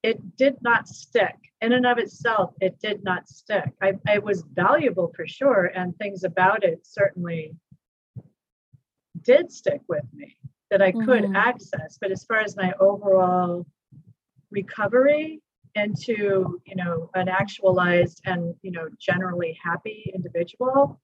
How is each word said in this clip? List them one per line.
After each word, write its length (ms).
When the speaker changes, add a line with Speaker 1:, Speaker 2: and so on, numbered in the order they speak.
Speaker 1:
it 340
did 260
not 260
stick 480
in 120
and 140
of 120
itself. 600
It 180
did 260
not 240
stick. 520
I, 260
it 160
was 200
valuable 720
for 120
sure. 400
And 300
things 280
about 400
it 220
certainly 720
did 320
stick 360
with 160
me 240
that 100
I 120
could 320
Speaker 2:
Mm-hmm. 120
Speaker 1:
access. 640
But 120
as 120
far 140
as 180
my 240
overall 880
recovery, 920
into, 840
you 100
know, 380
an 140
actualized 960
and, 380
you 80
know, 160
generally 540
happy 520
individual. 880